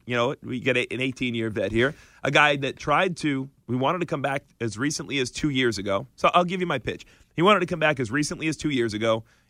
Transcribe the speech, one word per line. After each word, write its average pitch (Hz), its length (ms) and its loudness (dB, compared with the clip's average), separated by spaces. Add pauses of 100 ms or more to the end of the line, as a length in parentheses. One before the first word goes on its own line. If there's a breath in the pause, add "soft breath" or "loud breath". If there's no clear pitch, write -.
you 123 80 -4
know, 123 280 2
we 127 180 -6
get 123 160 2
a, 120 160 0
an 117 80 -6
eighteen-year 120 500 -4
vet 101 220 -2
here. 120 220 2 (280 loud breath)
A - 80 0
guy 147 260 6
that 135 220 -4
tried 170 400 0
to, 135 300 -2 (180)
we 123 100 -2
wanted 151 240 0
to 180 60 -4
come 143 160 -4
back 139 220 -4 (160)
as 110 180 -4
recently 143 400 -4
as 127 120 -2
two - 200 -2
years 123 280 2
ago. 98 280 -2 (100)
So 139 180 2
I'll 180 100 6
give 180 160 -4
you 180 60 -2
my 147 120 -2
pitch. 95 280 -8 (280 soft breath)
He 156 80 0
wanted 196 180 8
to 175 60 0
come 165 140 -4
back 151 200 2
as 110 100 -2
recently 147 380 -2
as 151 80 -4
two 151 140 -4
years 117 240 0
ago. 113 300 0 (260 soft breath)